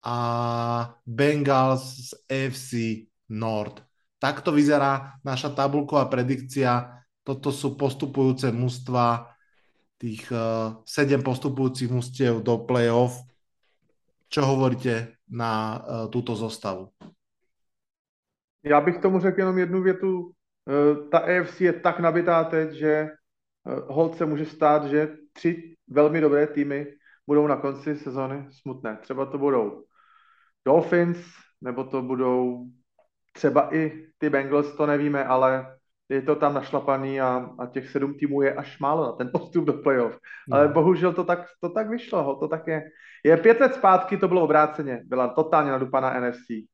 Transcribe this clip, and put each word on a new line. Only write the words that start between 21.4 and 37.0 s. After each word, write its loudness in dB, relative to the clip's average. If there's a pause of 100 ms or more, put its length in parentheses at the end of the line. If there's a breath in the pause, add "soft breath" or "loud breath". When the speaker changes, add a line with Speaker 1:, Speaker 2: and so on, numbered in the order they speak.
Speaker 2:
F -12
C -2
je 6 (120)
tak 2
nabitá 2
teď, -2
že, -2
eh, -6 (120)
holt 0
se -2
může -4
stát, 2
že 0 (240)
tři -6
velmi 2
dobré 4
týmy -6 (300 soft breath)
budou 4
na 2
konci -6
sezóny -8
smutné. -10
Třeba -6
to -8
budou 0 (800 soft breath)
Dolphins, 2 (400)
nebo -8
to -6
budou -2 (680)
třeba 0
i -4 (100)
ty -2
Bengals, 0
to 0
nevíme, 0
ale 2 (320)
je -2
to 2
tam 0
našlapaný -2